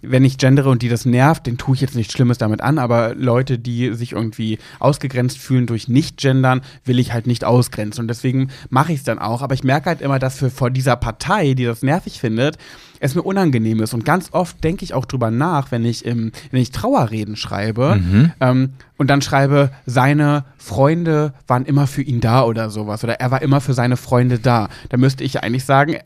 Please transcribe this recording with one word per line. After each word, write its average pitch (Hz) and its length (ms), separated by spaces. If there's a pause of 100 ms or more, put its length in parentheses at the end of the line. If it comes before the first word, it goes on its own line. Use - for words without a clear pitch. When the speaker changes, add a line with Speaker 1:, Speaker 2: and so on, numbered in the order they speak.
Speaker 1:
wenn 131 220
ich 135 120
gendere 135 320
und 120 140
die 120 60
das 117 180
nervt, 131 400
den 120 120
tue 131 180
ich 135 40
jetzt 131 140
nichts 117 180
Schlimmes 120 260
damit 107 220
an, 147 180
aber 117 360
Leute, 127 440
die 120 360
sich 120 180
irgendwie 110 460 (220)
ausgegrenzt 127 580
fühlen 127 280
durch 113 200
Nicht-Gendern, 131 760 (240)
will 127 140
ich 120 140
halt 117 160
nicht 117 160
ausgrenzen 117 580
und 113 60
deswegen 131 400 (200)
mache 151 240
ich's 139 120
dann 113 160
auch, 117 220
aber 135 120
ich 127 80
merke 139 280
halt 160 100
immer, 135 180
dass 131 200
für, 131 120
vor 123 200
dieser 127 260
Partei, 139 580
die 127 120
das 117 160
nervig 156 360
findet, 127 400 (400)
es 139 160
mir 175 80
unangenehm 123 580
ist 110 140
und 113 100
ganz 170 280
oft 170 320
denke 170 180
ich 180 100
auch 131 120
drüber 120 260
nach, 139 400
wenn 117 140
ich 117 200
im, 113 280 (180)
wenn 127 100
ich 117 120
Trauerreden 110 640
schreibe, 107 680
Speaker 2:
Mhm. 104 380
Speaker 1:
ähm, 131 300 (260)
und 135 120
dann 139 140
schreibe, 139 480 (160)
"Seine 147 580 (140)
Freunde 151 720 (140)
waren 127 180
immer 143 220
für 139 160
ihn 123 180
da" 120 240
oder 113 260
sowas 104 340
oder 117 160
"Er 123 100
war 131 120
immer 139 180
für 135 140
seine 123 220
Freunde 123 440
da", 117 280 (200)
dann 123 120
müsste 135 240
ich - 180
eigentlich 127 220
sagen 143 420